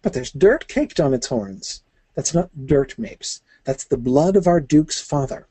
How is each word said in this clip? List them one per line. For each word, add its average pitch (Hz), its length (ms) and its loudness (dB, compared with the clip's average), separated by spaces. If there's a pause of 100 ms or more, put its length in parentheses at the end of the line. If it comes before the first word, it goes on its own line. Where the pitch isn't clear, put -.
"But 202 100 -2
there's 127 180 -6
dirt 196 380 2
caked - 320 -2
on 139 140 2
its 120 140 -4
horns." 98 520 -8 (340)
"That's - 200 -6
not 170 320 -2
dirt, 139 320 0
Mapes. - 420 -10 (240)
That's 135 200 -6
the 135 120 -2
blood 139 400 2
of 175 100 4
our 175 140 4
Duke's 151 400 2
father. 139 500 -4